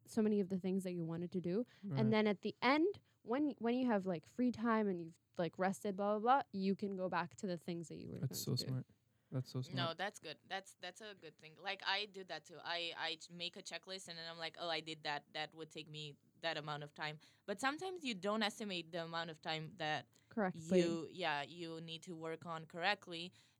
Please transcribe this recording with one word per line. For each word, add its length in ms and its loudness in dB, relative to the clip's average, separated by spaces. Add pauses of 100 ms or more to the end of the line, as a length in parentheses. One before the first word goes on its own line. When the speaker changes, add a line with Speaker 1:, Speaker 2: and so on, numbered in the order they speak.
Speaker 1:
so 160 2
many 180 6
of 80 2
the 100 0
things 260 2
that 80 -2
you 120 -2
wanted 280 -2
to 80 2
do. 260 0 (180)
Speaker 2:
Right. 160 2
Speaker 1:
And 120 8
then 140 8
at 160 4
the 200 -2
end, 380 6 (220)
when, 360 2
when 160 2
you 140 4
have, 180 4
like, 160 0 (140)
free 160 4
time 360 4
and 120 0
you've, 120 -8 (240)
like, 220 2
rested, 380 2
blah, 160 2
blah, 80 2
blah, 220 6 (100)
you 240 2
can 200 -4
go 120 -2
back 280 0
to 100 -6
the 100 0
things 320 -6
that 100 -12
you 140 -10
were 80 -8
Speaker 2:
That's 240 -2
Speaker 1:
going 120 0
Speaker 2:
so 60 -2
Speaker 1:
to 60 -4
do. 60 -2
Speaker 2:
smart. 120 -4 (440)
That's 220 -4
so 60 -4
Speaker 3:
No, 40 -4
Speaker 2:
smart. 360 -2
Speaker 3:
that's 220 -4
good. 160 -10 (120)
That's, 320 -8
that's 220 -10
a 180 -12
good 200 -16
thing. 120 -18 (100)
Like, 240 -6
I 280 0
do 140 -10
that 180 -8
too. 80 -18 (100)
I, 340 -4
I 180 -2
ch-, 200 -16
make 200 -8
a 60 -12
checklist 460 -10
and 80 -10
then 160 -10
I'm 60 -12
like, 200 -6
"Oh, 120 -2
I 100 2
did 240 -8
that. 200 0 (100)
That 200 -2
would 160 -12
take 200 -12
me 240 -8 (280)
that 140 0
amount 260 -4
of 120 -12
time." 240 -6 (280)
But 140 -4
sometimes 440 -2
you 100 0
don't 280 0
estimate 480 -2
the 140 -4
amount 240 -4
of 140 -12
time 340 -4
that 300 0 (240)
Speaker 1:
Correctly. 500 4
Speaker 3:
you, 320 2
yeah, 340 0
you 380 -8
need 200 -10
to 120 -8
work 300 -6
on 180 -6
correctly. 680 -2 (300)